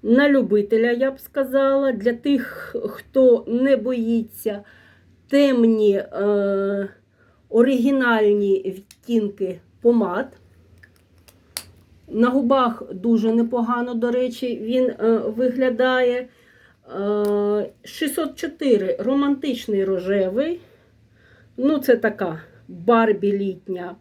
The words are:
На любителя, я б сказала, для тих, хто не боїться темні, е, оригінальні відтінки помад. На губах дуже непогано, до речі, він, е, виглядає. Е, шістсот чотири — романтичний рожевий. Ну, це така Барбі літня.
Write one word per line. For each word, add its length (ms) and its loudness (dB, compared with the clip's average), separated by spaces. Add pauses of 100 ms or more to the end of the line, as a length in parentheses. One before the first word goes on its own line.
На 260 4
любителя, 640 2
я 200 0
б 80 -16
сказала, 720 0
для 220 -2
тих, 640 -4 (140)
хто 580 2
не 280 2
боїться 880 -4 (640)
темні, 680 4
е, 960 -2 (600)
оригінальні 1160 2
відтінки 920 -6 (220)
помад. 460 2 (1800)
На 220 2
губах 540 0 (100)
дуже 400 0
непогано, 600 -2
до 180 -2
речі, 500 -4
він, 280 0
е, 280 0
виглядає. 1120 0 (720)
Е, 680 0 (140)
шістсот 520 -6
чотири — 640 0
романтичний 840 -2
рожевий. 760 -2 (1000)
Ну, 200 0
це 180 2
така 460 -4 (260)
Барбі 680 0
літня. 640 -8